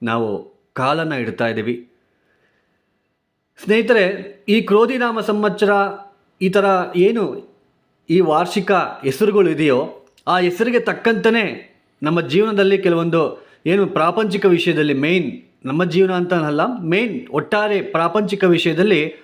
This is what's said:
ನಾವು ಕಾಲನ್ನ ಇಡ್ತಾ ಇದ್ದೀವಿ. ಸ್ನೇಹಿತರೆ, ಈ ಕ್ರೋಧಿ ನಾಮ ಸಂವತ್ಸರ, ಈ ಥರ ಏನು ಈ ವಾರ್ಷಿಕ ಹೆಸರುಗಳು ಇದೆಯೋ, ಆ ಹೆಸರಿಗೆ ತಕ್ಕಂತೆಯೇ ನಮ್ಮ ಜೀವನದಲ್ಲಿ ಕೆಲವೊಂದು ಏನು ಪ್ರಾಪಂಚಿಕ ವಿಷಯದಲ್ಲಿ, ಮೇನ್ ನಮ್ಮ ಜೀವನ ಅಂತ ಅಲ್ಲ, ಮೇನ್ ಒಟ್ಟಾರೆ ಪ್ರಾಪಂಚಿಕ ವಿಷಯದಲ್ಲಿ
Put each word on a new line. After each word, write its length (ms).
ನಾವು 500
ಕಾಲನ್ನ 400
ಇಡ್ತಾ 340
ಇದ್ದೀವಿ. 420
ಸ್ನೇಹಿತರೆ, 420
ಈ 120
ಕ್ರೋಧಿ 360
ನಾಮ 240
ಸಂವತ್ಸರ, 480
ಈ 80
ಥರ 160
ಏನು 580
ಈ 100
ವಾರ್ಷಿಕ 520
ಹೆಸರುಗಳು 460
ಇದೆಯೋ, 580
ಆ 100
ಹೆಸರಿಗೆ 420
ತಕ್ಕಂತೆಯೇ 1000
ನಮ್ಮ 180
ಜೀವನದಲ್ಲಿ 560
ಕೆಲವೊಂದು 680
ಏನು 220
ಪ್ರಾಪಂಚಿಕ 580
ವಿಷಯದಲ್ಲಿ, 480
ಮೇನ್ 480
ನಮ್ಮ 180
ಜೀವನ 300
ಅಂತ 200
ಅಲ್ಲ, 280
ಮೇನ್ 500
ಒಟ್ಟಾರೆ 500
ಪ್ರಾಪಂಚಿಕ 600
ವಿಷಯದಲ್ಲಿ 720